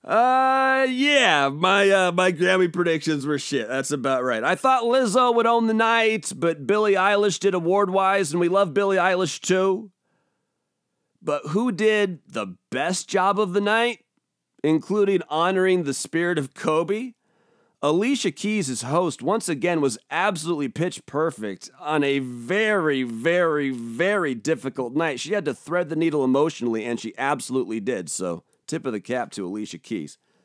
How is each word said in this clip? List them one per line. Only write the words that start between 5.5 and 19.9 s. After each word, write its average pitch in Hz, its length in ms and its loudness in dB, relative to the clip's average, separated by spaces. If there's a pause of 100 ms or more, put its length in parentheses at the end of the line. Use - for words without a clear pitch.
the 220 60 2
night, 226 600 2
but 156 320 -2
Billie 208 280 2
Eilish 202 460 2
did 190 140 2
award-wise, 190 800 2
and 170 80 0
we 175 80 2
love 185 260 2
Billie 196 220 2
Eilish 185 460 0
too. 190 500 0 (1300)
But 147 260 -2
who 214 260 0
did 208 520 2
the 101 300 -8 (160)
best 156 380 -4
job 190 280 2
of 202 140 0
the 196 80 0
night, 220 460 0 (580)
including 185 680 2
honoring 185 540 2
the 139 100 -4
spirit 170 440 -2
of 135 160 -6
Kobe? 175 580 -2 (680)
Alicia 190 520 0
Keys, 202 360 -2
his 120 160 -6
host, 156 380 -2
once 196 260 -2
again 165 340 -2
was 131 180 0 (100)